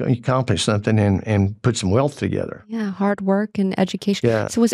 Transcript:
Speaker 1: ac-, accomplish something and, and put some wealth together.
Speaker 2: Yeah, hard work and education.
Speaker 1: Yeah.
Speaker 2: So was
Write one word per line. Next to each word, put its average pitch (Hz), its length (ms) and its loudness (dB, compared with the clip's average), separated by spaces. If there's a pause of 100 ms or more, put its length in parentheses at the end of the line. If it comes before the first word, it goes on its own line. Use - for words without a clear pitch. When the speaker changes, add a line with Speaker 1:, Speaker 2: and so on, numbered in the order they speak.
Speaker 1:
ac-, 127 200 0
accomplish 123 420 0
something 107 360 2
and, 101 280 2
and 104 360 0
put 120 140 2
some 95 140 -2
wealth 139 260 2
together. - 520 -4
Speaker 2:
Yeah, 214 240 -4
hard 202 280 -2
work 196 380 -2
and 190 200 0
education. 190 500 0
Speaker 1:
Yeah. 107 180 2
Speaker 2:
So - 140 -2
was 233 120 4